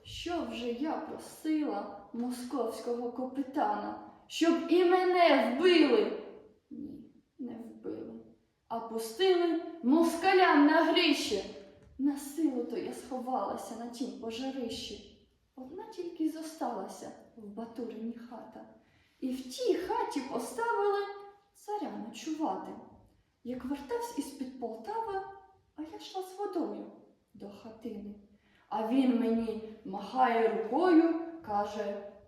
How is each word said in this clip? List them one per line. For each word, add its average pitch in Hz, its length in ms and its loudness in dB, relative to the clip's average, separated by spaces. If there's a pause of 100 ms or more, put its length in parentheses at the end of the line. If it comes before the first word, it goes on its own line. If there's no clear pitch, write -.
Що 330 480 -6
вже 233 200 -6
я 277 200 -2
просила - 1080 -4 (140)
московського 240 960 -4
капітана, 262 880 -2 (280)
щоб 330 260 4 (160)
і 359 160 6
мене 349 760 6
вбили? 302 640 6 (460)
Ні, - 420 -14 (280)
не 240 140 -8
вбили, - 600 -12 (540)
а 233 120 -6
пустили 339 840 2 (220)
москалям 330 840 6
на 320 180 8
гріще. 302 600 2 (540)
На 277 200 2
силу 269 460 -2
то 240 140 -4
я - 160 -6
сховалася 233 840 -4
на 240 100 -8
тім 240 320 -8
пожарищі. 226 1040 -8 (280)
Одна 277 280 -14
тільки 349 400 -6
й 311 60 2
зосталася 277 840 -8 (260)
в 214 100 -16
Батурині 226 680 -8
хата. - 520 -16 (540)
І 254 140 -4
в - 160 -10
тій 480 260 0
хаті - 460 -2 (100)
поставили 415 680 -2 (540)
царя 349 380 -8 (160)
ночувати. 294 640 -6 (720)
Як 254 220 -8
вертавсь 466 540 -6
із-під 262 400 -10
Полтави, 381 640 -4 (540)
а 302 60 -10
я - 160 -10
йшла - 260 -8
з - 160 -12
водою 302 520 -4 (420)
до 202 160 -16
хатини. 208 680 -12 (540)
А 220 180 -2
він 247 320 4
мені 226 540 0 (120)
махає 226 760 2
рукою, 330 580 6 (240)
каже: 202 680 -4 (160)